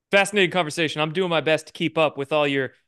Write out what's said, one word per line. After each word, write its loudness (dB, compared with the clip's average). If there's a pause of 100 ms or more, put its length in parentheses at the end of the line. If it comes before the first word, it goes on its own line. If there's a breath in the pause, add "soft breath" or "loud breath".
(100)
fascinating 2
conversation. -2
I'm -2
doing -2
my 0
best 0
to -20
keep -4
up 0
with -6
all 2
your -2 (160)